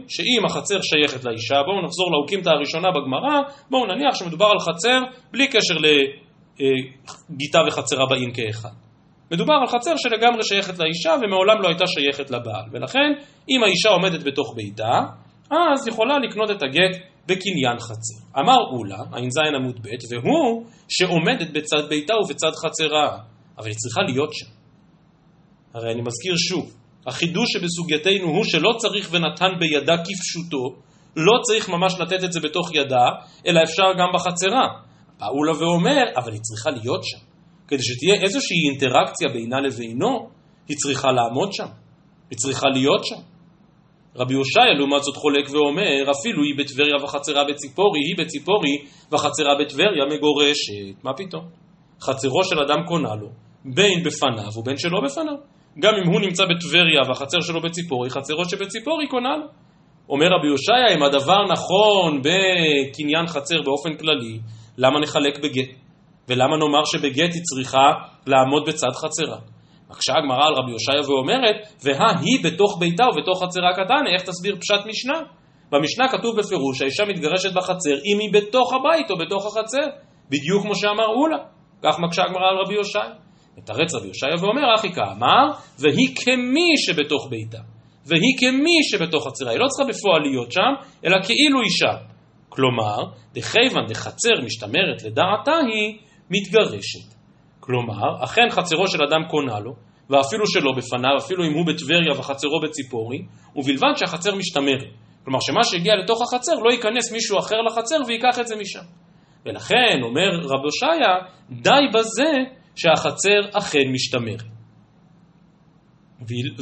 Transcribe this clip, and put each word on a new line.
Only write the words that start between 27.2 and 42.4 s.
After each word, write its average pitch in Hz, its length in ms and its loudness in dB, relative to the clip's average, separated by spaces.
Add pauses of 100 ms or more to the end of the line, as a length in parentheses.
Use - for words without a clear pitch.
שבסוגייתנו 175 760 -2
הוא 170 160 2
שלא 190 340 2
צריך 196 340 -4
"ונתן 175 480 -2
בידה" 156 380 2
כפשוטו, 170 760 -8 (400)
לא 202 260 4
צריך 214 280 0
ממש 175 300 0
לתת 180 240 -2
את 175 100 -4
זה 170 60 -4
בתוך 160 360 -2
ידה, 127 320 4 (400)
אלא 170 160 4
אפשר 190 240 2 (120)
גם 180 140 4
בחצרה. 185 540 0 (520)
בא 104 80 -8
אולה 147 320 0
ואומר, 175 440 4 (140)
"אבל 117 140 -2
היא 107 100 -10
צריכה 113 280 -8
להיות 131 340 -4
שם, - 220 -12 (420)
כדי 135 160 -2
שתהיה 127 380 0
איזושהי 202 360 -2 (120)
אינטראקציה 139 640 2
בינה 120 260 -4
לבינו, 127 720 -4 (380)
היא 143 100 -6
צריכה 139 340 -2
לעמוד 127 420 0
שם, 202 140 -8 (640)
היא 110 80 -10
צריכה 135 360 -2